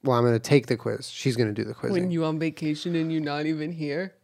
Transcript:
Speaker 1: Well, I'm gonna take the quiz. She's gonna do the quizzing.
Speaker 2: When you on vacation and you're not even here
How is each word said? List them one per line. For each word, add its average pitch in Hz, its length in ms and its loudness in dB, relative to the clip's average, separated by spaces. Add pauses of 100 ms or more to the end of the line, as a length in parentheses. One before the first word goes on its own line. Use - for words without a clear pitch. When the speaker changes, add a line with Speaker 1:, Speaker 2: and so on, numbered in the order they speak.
Speaker 1:
Well, 127 140 4
I'm 120 60 6
gonna 117 160 4
take 143 280 4
the 117 100 0
quiz. 110 320 -6
She's - 260 -2
gonna 113 180 2
do 107 120 -4
the 113 80 -8
quizzing. 180 300 0
Speaker 2:
When 185 80 -2
you 165 120 0
on 156 160 -2
vacation 156 560 -4
and 165 160 0
you're 160 100 0
not 147 240 -2
even 156 280 -2
here 160 400 -4 (100)